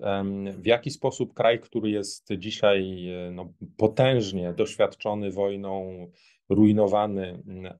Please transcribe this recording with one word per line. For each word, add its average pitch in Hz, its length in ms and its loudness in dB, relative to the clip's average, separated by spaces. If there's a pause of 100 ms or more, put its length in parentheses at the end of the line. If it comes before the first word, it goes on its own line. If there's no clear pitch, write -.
em, 98 600 -4
w 92 40 -20
jaki 117 260 4
sposób 127 420 -4
kraj, 117 260 2
który 107 320 -4
jest - 460 -6
dzisiaj, 95 720 0
e, 90 220 -8
no, 90 220 -12 (240)
potężnie 107 760 2
doświadczony 104 800 -2
wojną, 95 760 -6 (420)
rujnowany, 104 1000 4
m, 92 220 -12 (100)